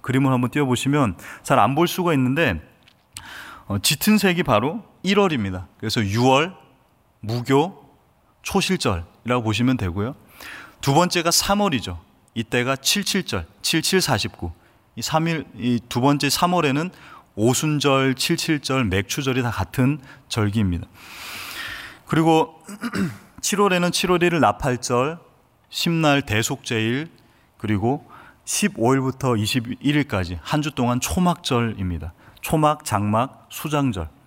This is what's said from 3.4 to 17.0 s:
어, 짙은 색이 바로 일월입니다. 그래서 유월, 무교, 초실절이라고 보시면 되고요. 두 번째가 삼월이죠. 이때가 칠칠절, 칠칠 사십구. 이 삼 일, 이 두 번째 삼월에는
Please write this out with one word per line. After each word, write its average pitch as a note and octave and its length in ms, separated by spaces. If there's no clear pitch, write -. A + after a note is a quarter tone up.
어, G2+ 140
짙은 G#3 380
색이 F3+ 260
바로 C#3 380
일월입니다. C#3+ 640
그래서 A2 240
유월, C3 520
무교, C3 640
초실절이라고 B2 1000
보시면 A#2 340
되고요. G2+ 380
두 C#3 140
번째가 E3+ 360
삼월이죠. E3 720
이때가 B2 420
칠칠절, E3 680
칠칠 E3 380
사십구. G#2+ 520
이 A2+ 60
삼 D#3+ 260
일, E3 160
이 A#2+ 320
두 B2 120
번째 C#3+ 300
삼월에는 E3+ 600